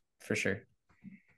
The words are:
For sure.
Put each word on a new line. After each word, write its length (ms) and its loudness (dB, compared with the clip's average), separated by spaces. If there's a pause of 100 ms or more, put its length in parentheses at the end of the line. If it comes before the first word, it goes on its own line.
(200)
For 160 0
sure. 260 2 (760)